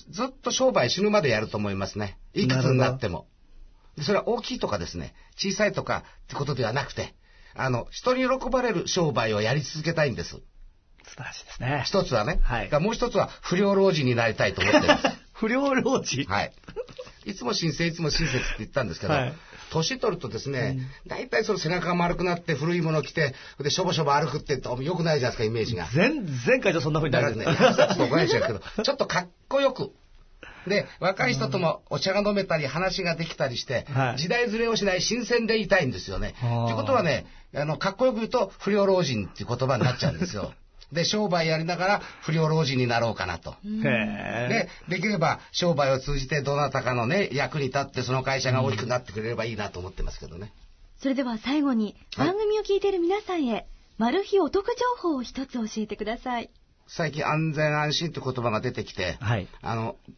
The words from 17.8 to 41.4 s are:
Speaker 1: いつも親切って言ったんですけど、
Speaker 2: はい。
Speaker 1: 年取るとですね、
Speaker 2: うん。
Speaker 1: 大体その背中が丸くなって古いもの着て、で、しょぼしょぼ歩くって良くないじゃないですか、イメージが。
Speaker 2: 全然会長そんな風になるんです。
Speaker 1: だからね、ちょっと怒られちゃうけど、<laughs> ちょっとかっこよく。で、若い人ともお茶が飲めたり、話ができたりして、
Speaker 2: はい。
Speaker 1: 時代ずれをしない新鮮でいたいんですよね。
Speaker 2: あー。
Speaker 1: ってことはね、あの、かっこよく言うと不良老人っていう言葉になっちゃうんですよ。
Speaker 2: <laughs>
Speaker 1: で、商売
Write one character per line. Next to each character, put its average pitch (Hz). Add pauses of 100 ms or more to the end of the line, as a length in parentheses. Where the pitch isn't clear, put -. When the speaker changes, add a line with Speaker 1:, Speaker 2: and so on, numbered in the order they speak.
Speaker 1:
い 170
つ 170
も 156
親 165
切 127
っ -
て - (140)
言 107
っ -
た 135
ん 107
で 82
す -
け 101
ど、 156
Speaker 2:
は 135
い。 151 (360)
Speaker 1:
年 165
取 190
る -
と 117
で 107
す 135
ね、 135 (280)
Speaker 2:
う -
ん。 -
Speaker 1:
大 220
体 226
そ 214
の 175
背 160
中 170
が 175
丸 175
く 180
な 175
っ -
て 165
古 160
い 175
も 156
の 156
着 -
て、 143 (240)
で、 143
し -
ょ -
ぼ 180
し 147
ょ 156
ぼ 143
歩 151
く 151
っ -
て 135 (200)
良 170
く 170
な 165
い 147
じ 123
ゃ 117
な 104
い -
で -
す -
か、 113
イ 110
メ 113
ー -
ジ 123
が。 85
Speaker 2:
全 233 (200)
然 254
会 196
長 165
そ 143
ん 151
な 156
風 160
に -
な -
る 139
ん -
で 113
す。 -
Speaker 1:
だ 160
か -
ら 247
ね、 -
ち -
ょ -
っ 190
と 170
怒 131
ら -
れ -
ち -
ゃ -
う -
け 113
ど、 101 (100)
<laughs> -
ち 269
ょ 277
っ 269
と -
か 175
っ 180 (220)
こ 269
よ 277
く。 - (760)
で、 196 (140)
若 190
い -
人 214
と 185
も 165
お 147
茶 190
が 202
飲 208
め 196
た 170
り、 151
話 180
が 170
で 165
き -
た 143
り 117
し -
て、 123
Speaker 2:
は 127
い。 123
Speaker 1:
時 170
代 240
ず 214
れ 233
を 226
し 202
な 185
い 180
新 226
鮮 240
で 220
い 196
た 190
い 151
ん 123
で 92
す -
よ 95
ね。 98
Speaker 2:
あ 123
ー。 117
Speaker 1:
っ -
て 113
こ 110
と 269
は 226
ね、 127 (280)
あ 139
の、 156
か 196
っ 190
こ 254
よ 254
く 214
言 226
う -
と 220
不 202
良 202
老 185
人 107
っ -
て -
い -
う 98
言 123
葉 131
に 107
な 127
っ -
ち -
ゃ 143
う -
ん -
で 185
す 135
よ。 87
Speaker 2:
<laughs> - (260)
Speaker 1:
で、 165
商 214
売 165